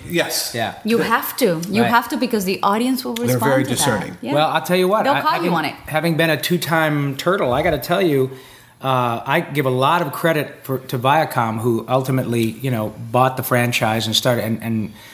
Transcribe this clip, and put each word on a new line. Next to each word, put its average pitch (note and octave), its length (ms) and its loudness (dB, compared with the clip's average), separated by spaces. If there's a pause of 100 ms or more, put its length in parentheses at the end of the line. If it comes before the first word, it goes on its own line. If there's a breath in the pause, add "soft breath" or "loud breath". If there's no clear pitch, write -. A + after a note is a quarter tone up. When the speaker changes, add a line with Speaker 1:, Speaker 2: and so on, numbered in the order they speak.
Speaker 1:
Yes. - 460 -2
Speaker 2:
Yeah. A2+ 180 -2 (120)
Speaker 3:
You A3+ 120 2
Speaker 1:
The G3 80 2
Speaker 3:
have A3+ 320 0
to. F3 320 2
You G#3 140 2
Speaker 2:
Right. - 80 2
Speaker 3:
have A#3+ 180 2
to D#4 80 -4
because G#3+ 300 0
the F#3+ 160 -2
audience A#3+ 420 0
will B3 80 -6
respond A#3 160 -4 (140)
Speaker 1:
They're C#3 80 4
very C3 140 4
Speaker 3:
to B2 40 -10
that. B2 80 -2
Speaker 1:
discerning. A2 460 0
Speaker 3:
Yeah. A#2+ 100 -6
Speaker 2:
Well, D3 160 4
I'll D#3 140 0
tell F3+ 160 0
you F#3 100 2
what, G3+ 160 2
Speaker 3:
They'll C4+ 80 2
Speaker 2:
I, C#4 80 2
Speaker 3:
call D4+ 120 0
Speaker 2:
having, - 180 0
Speaker 3:
you - 40 2
on D#3 120 0
it. A#2+ 80 -6 (120)
Speaker 2:
having D#3 300 0
been E3 140 4
a D3+ 100 0
two-time D3+ 800 0
Turtle, F3 340 0
I C3 100 2
gotta E3 140 0
tell F3 240 -2
you, C#3 300 2 (500 loud breath)
uh, B2 460 0
I D3 140 2
give C#3+ 260 -2
a C3 40 0
lot C3+ 300 2
of D3 120 -4
credit D3+ 500 -2
for, C3 160 -4
to C3 200 -6
Viacom, B2 640 0
who A2+ 280 0
ultimately, B2+ 540 0 (200)
you C3+ 80 -2
know, G#2+ 240 -4 (160)
bought C3 260 2
the B2+ 60 -4
franchise A#2+ 640 0
and A2 100 0
started A#2 300 0
and, A2 160 -4
and A2 320 -4 (200 loud breath)